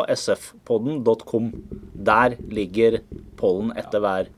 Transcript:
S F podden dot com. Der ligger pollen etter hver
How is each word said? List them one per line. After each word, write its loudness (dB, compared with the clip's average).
S -2
F -2
podden -2
dot 2
com. -2
Der 4
ligger 0
pollen 0
etter -4
hver -2